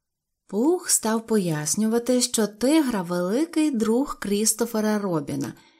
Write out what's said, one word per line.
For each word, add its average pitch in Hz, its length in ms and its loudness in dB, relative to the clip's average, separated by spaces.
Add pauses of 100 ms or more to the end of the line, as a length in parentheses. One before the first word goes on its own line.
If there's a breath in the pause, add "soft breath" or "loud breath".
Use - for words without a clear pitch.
(460)
Пух 294 440 0
став 220 360 0
пояснювати, 220 920 0
що 233 260 0
тигра — 247 560 2
великий 220 680 0
друг 233 480 0
Крістофера 214 800 0
Робіна, 151 560 -4 (260 soft breath)